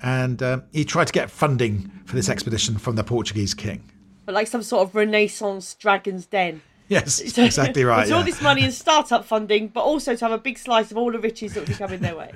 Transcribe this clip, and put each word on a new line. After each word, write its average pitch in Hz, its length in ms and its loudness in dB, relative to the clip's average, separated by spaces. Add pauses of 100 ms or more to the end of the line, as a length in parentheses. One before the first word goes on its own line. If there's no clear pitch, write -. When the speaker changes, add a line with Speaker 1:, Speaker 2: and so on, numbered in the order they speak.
Speaker 1:
And, 127 380 -2
uh, 127 200 -2 (120)
he 151 120 0
tried 165 240 2
to - 40 -8
get 127 180 0
funding 120 600 0 (140)
for - 100 -10
this 120 140 0
expedition 110 500 -2
from 117 160 -2
the 110 100 0
Portuguese 104 500 -2
king. 78 280 -8 (420)
Speaker 2:
But 190 120 -4
like 247 100 2
some 240 160 -4
sort 196 260 2
of 185 60 -16
Renaissance 214 800 0
Dragon's 196 520 0
Den. 175 360 -2 (260)
Speaker 1:
Yes, - 280 2
Speaker 2:
<laughs> - 180 -6
So, 240 100 6
Speaker 1:
exactly 143 400 2
right, 113 180 6
Speaker 2:
it's 107 100 2
all 339 80 4
Speaker 1:
yeah. - 60 0
Speaker 2:
this 349 160 -4
money 277 200 4
and 262 100 2
start-up 277 520 2
funding, 214 440 0
but - 140 -4
also 285 320 0
to 233 100 -4
have 226 80 0
a 226 60 -2
big 247 200 -8
slice 220 340 0
of 208 40 -8
all 240 140 0
the 226 80 -4
riches 220 360 -6
that 214 60 -6
would 147 80 -6
be - 60 -2
coming 190 260 -8
their 170 160 -2
way. - 180 -14